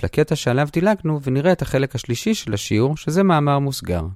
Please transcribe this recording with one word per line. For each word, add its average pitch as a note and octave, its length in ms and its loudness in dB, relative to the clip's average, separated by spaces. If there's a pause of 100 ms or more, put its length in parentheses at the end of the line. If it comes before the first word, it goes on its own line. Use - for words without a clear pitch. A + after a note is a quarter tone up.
לקטע - 320 0
שעליו C3+ 380 0
דילגנו, E3+ 500 0
ונראה C#3 280 2
את F3 100 0
החלק C3+ 340 -2
השלישי B2 380 -2
של A#2 200 -4
השיעור, A2+ 440 0
שזה D#3+ 260 0
מאמר D3 360 4
מוסגר. C3 420 -2 (140)